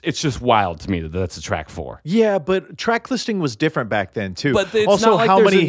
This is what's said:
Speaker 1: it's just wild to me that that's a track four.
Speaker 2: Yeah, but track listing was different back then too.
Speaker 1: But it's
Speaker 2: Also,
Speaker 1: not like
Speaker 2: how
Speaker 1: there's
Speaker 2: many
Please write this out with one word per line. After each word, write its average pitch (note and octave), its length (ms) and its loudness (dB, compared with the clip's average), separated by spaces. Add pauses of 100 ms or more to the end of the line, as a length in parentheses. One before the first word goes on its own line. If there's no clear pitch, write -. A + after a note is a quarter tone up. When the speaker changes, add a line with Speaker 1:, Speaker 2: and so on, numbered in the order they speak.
Speaker 1:
it's - 180 -4
just C#3 200 -2
wild G#2 400 0
to G2+ 100 -6
me F2 100 -2
that D#2+ 100 -10
that's F2+ 260 -4
a D#2+ 40 -12
track D#2+ 280 -6
four. C#2+ 340 -12
Speaker 2:
Yeah, G3+ 360 2
but F#3 380 -4
track A#3 320 -4
listing A3 300 -2
was C#3 160 -2
different B2+ 340 -2
back G2+ 240 -2
then F#2+ 220 -6
too. C#3 180 0
Speaker 1:
But G3 220 0
it's G#3+ 120 2
Speaker 2:
Also, G3+ 240 4
Speaker 1:
not G3 60 6
like A3+ 120 2
Speaker 2:
how G3 100 6
Speaker 1:
there's G3+ 160 6
Speaker 2:
many F#3 140 4